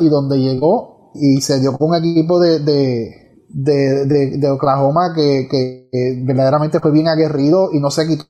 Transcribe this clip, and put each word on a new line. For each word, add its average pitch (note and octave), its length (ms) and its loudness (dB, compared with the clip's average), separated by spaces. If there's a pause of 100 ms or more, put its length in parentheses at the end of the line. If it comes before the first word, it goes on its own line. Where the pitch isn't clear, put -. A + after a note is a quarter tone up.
y D#3+ 80 4
donde C#3 300 0
llegó, C3+ 760 -2
y C#3 240 2
se C3+ 220 -2
dio C3 160 0
con D#3 140 0
un E3+ 40 0
equipo E3 420 0
de, E3 220 2
de, C3+ 880 -4
de, C#3 600 0
de, C#3 320 0
de C#3 120 0
Oklahoma C#3 640 0
que, C#3+ 340 0
que, B2+ 400 -4
que B2+ 360 -4
verdaderamente C#3+ 560 0
fue D#3 100 0
bien D#3 160 2
aguerrido D#3 640 2
y D#3 80 -2
no C#3+ 100 -2
se D#3+ 200 -4
quitó D3 200 -4